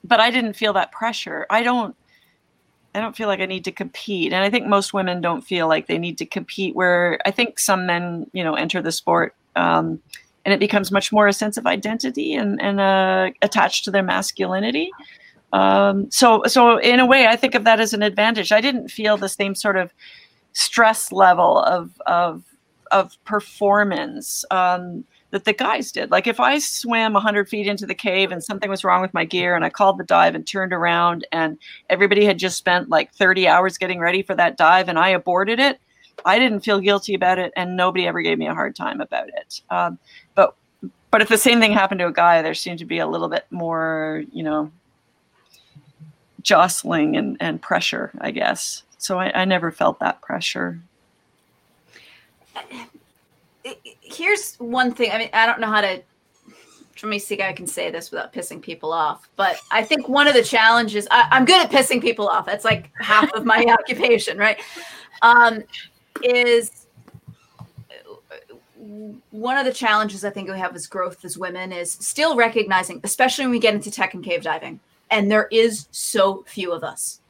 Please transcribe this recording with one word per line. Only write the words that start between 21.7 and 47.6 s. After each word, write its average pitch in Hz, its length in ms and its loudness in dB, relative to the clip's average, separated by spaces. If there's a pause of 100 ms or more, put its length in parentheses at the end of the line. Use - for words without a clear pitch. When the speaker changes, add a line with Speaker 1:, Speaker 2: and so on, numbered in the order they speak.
Speaker 1:
of, 170 360 0 (500)
of - 320 0
performance, 202 1300 -2
um, 180 520 -2 (260)
that 196 140 -6
the 214 80 0
guys 240 380 -2
did. - 220 -4
Like, 190 160 2
if 226 100 -4
I 254 220 2
swam 226 560 -2
a 190 40 4
hundred 208 280 0
feet 208 180 -6
into 202 200 -4
the 190 80 -6
cave 190 360 -2
and 175 120 -8
something 202 280 -6
was 196 140 -6
wrong 185 160 2
with 185 120 -4
my 165 120 -2
gear 180 320 -2
and 165 80 0
I 165 60 -2
called 196 280 2
the 190 60 -8
dive 170 320 4
and 156 100 -10
turned 190 260 -6
around 170 600 0
and 160 260 -2 (320)
everybody 196 340 4
had 190 140 4
just 175 180 -4
spent, 180 320 0
like, 156 260 0
thirty 185 340 4
hours 175 280 4
getting 185 220 -4
ready 175 240 0
for 185 140 -4
that 175 200 2
dive 175 320 6
and 170 80 -2
I 175 120 4
aborted 185 500 0
it, 269 220 0 (440)
I 190 140 4
didn't 226 220 2
feel 208 180 0
guilty 202 360 0
about 185 260 0
it 180 160 -6
and 180 200 -6
nobody 180 300 0
ever 170 160 -4
gave 160 160 0
me 156 80 -4
a 160 80 -4
hard - 220 -6
time - 240 -8
about - 280 -6
it. - 320 -14 (100)
Um, 175 280 -2 (380)
but, - 180 4 (560)
but 220 100 4
if 208 80 -12
the 226 100 4
same 240 200 4
thing 220 140 4
happened 196 260 2
to 180 80 -2
a 170 60 -4
guy, 170 280 6
there 156 140 -4
seemed 175 240 -8
to 170 60 -12
be 165 160 -4
a 160 80 -2
little 165 200 -4
bit 165 220 -4
more, 160 720 -4 (100)
you 165 120 -10
know, 151 260 -4 (1700)
jostling 165 760 2
and, - 240 -4
and 165 200 -6